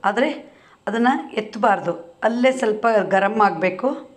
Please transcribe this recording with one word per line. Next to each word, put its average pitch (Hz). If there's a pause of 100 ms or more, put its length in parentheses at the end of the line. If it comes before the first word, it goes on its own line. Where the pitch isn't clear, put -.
ಆದರೆ 233 (600)
ಅದನ್ನು 233 (280)
ಎತ್ತಬಾರ್ದು, 196 (340)
ಅಲ್ಲೇ 240 (100)
ಸ್ವಲ್ಪ 214 (260)
ಗರಂ 196 (100)
ಆಗಬೇಕು. 185 (280)